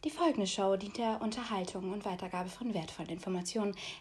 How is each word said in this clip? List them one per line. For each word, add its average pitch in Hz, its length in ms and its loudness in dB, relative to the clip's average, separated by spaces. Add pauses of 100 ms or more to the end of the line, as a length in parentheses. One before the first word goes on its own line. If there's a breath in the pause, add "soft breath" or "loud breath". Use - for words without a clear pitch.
Die 311 60 0
folgende 285 380 4
Show 196 260 4
dient 202 240 -2
der 226 240 2
Unterhaltung 208 680 -2
und 202 120 -4
Weitergabe 180 440 -2
von 220 260 -4
wertvollen 160 360 -4
Informationen. 185 640 0 (280 loud breath)